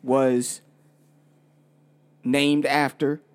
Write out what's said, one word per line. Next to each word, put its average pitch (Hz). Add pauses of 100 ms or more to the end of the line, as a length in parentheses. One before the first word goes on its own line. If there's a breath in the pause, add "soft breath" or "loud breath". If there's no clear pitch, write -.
was 127 (1600)
named 143
after 143 (140)